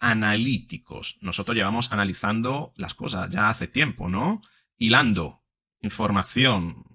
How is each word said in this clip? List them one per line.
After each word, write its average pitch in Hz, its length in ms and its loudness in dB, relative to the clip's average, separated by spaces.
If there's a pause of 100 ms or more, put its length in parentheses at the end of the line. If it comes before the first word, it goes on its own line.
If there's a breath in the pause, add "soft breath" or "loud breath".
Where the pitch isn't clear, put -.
analíticos. 110 1200 -2
Nosotros 101 340 -4
llevamos 110 380 0
analizando 107 800 -2
las 95 180 -10
cosas - 360 -6
ya 107 180 2
hace - 200 -2
tiempo, 113 420 -2
¿no? 156 320 0 (360 soft breath)
Hilando 90 680 2 (360)
información 131 1000 0 (120)